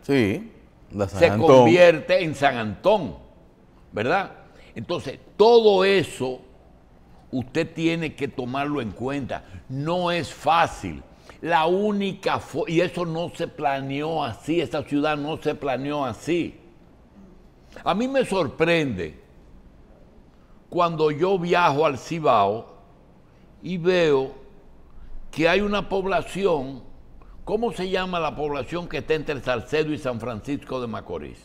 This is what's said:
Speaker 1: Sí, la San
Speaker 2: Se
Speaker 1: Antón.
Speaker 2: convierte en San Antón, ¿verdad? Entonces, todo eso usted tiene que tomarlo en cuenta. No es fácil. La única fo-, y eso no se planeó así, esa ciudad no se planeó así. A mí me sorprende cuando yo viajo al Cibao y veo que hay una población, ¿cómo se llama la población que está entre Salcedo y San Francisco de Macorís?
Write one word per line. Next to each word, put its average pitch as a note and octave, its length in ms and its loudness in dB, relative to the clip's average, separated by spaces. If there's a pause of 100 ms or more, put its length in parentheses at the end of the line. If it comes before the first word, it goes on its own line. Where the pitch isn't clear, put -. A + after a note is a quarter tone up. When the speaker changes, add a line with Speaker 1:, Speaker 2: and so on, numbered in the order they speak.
Speaker 1:
Sí, C#3 500 0 (400)
la G2+ 160 -2
San G2 120 -8
Speaker 2:
Se E3+ 100 8
Speaker 1:
Antón. A2 180 2
Speaker 2:
convierte F3 760 8
en D3+ 120 -4
San C3+ 220 2
Antón, A2+ 580 0 (760)
¿verdad? D3+ 400 -2 (440)
Entonces, C#3 440 -8 (160)
todo G#3+ 500 6
eso C#3 560 0 (920)
usted D#3 420 -4
tiene E3 420 -2
que C#3 140 -6
tomarlo C#3 520 -4
en G#2+ 100 -6
cuenta. A#2+ 520 -8 (260)
No E3 420 -2
es E3+ 220 -4
fácil. C#3 680 0 (380)
La D#3+ 260 0
única G3 720 -2
fo-, - 280 -6
y E3 140 2
eso F3 240 -2
no D#3+ 300 -6
se E3+ 120 -6
planeó C#3+ 760 -4
así, D3 380 -2
esa C#3 220 -4
ciudad D3 340 0
no D3 200 -6
se D3+ 180 -4
planeó C#3 500 -4
así. C3+ 520 -4 (1300)
A D#3+ 100 -2
mí A3+ 140 -2
me C4+ 180 0
sorprende D3+ 960 -2 (1500)
cuando D#3+ 420 0
yo F3+ 280 0
viajo E3+ 460 2
al C#3+ 120 2
Cibao A#2 760 0 (840)
y F3+ 160 -6
veo D#3+ 560 2 (1000)
que D#3 160 0
hay F#3 140 4
una G3+ 260 -2
población, E3+ 960 -2 (600)
¿cómo A3 280 -4
se F#3 180 -8
llama F#3 300 -2
la D3 160 -4
población D3 520 -6
que D#3 120 -8
está D#3 140 -2
entre D3+ 280 -4
Salcedo D3+ 520 -2
y C3+ 40 -6
San B2 220 -6
Francisco B2+ 640 -8
de A#2+ 60 -6
Macorís? F2 580 -10